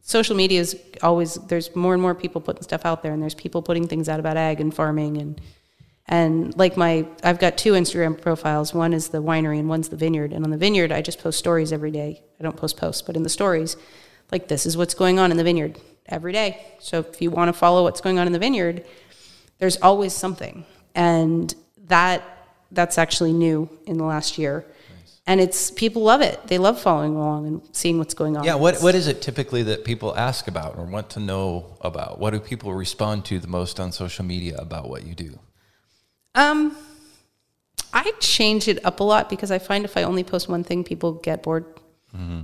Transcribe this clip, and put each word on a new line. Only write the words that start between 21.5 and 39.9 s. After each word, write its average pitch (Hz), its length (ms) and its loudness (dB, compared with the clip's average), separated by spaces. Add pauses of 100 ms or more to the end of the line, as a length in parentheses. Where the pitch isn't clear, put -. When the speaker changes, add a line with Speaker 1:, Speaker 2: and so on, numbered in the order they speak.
Speaker 1:
that, 180 340 4 (480)
that's 175 260 0
actually 165 380 2
new 160 340 2 (160)
in 160 140 -4
the 160 60 -2
last 156 340 -4
year. 147 260 -2 (240)
Speaker 2:
Nice. - 380 -20
Speaker 1:
And 190 160 4
it's, - 280 0
people 226 320 0
love 240 200 6
it. - 240 0
They 180 100 0
love 196 240 4
following 151 360 2
along 151 320 -2
and 156 120 -6 (120)
seeing 170 260 0
what's 156 160 -4
going 156 240 -2
on. 147 60 -4
Speaker 2:
Yeah, 160 100 2
what, 156 200 6
Speaker 1:
It's 170 80 -2
Speaker 2:
what 180 120 6
is 175 140 2
it 135 120 -2
typically 123 440 -2
that 107 200 -2
people 113 320 -4
ask 123 320 -2
about 80 300 -8
or 87 80 -8
want 101 240 -10
to - 100 -10
know 95 640 -4
about? - 360 -8
What 107 120 0
do 107 100 -2
people 107 320 -10
respond 101 540 -4
to 95 120 -4
the 85 100 -8
most 90 300 -4
on 90 140 -6
social 92 320 -8
media 90 320 -6
about 78 320 -10
what 64 180 -12
you 82 80 -12
do? 78 240 -14 (960)
Speaker 1:
Um, 302 420 4 (1160)
I 339 280 2
change 214 480 4
it 190 160 0
up 180 160 0
a 202 40 2
lot 214 240 4
because 196 220 -6
I 190 80 0
find 202 260 -2
if 196 120 -6